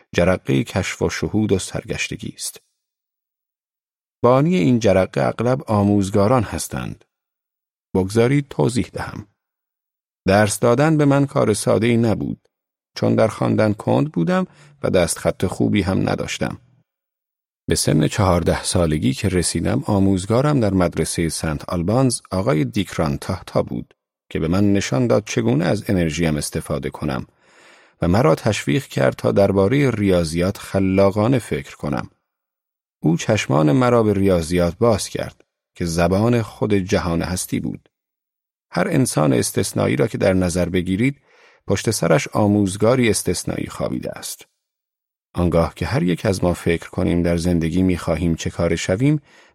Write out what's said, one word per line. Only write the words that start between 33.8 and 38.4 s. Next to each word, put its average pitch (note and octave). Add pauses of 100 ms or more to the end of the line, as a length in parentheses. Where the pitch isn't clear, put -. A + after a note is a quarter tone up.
به G#2
ریاضیات F2
باز A2+
کرد - (320)
که F2+
زبان F#2
خود G#2
جهان F2+
هستی F2+
بود. - (800)